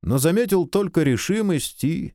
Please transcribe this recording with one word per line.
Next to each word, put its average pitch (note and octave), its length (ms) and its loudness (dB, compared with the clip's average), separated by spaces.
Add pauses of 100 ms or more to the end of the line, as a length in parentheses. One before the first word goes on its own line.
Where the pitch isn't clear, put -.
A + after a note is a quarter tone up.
Но A2+ 160 0
заметил F#3 500 2
только F#3+ 360 0
решимость E3 800 -2
и E3 320 -4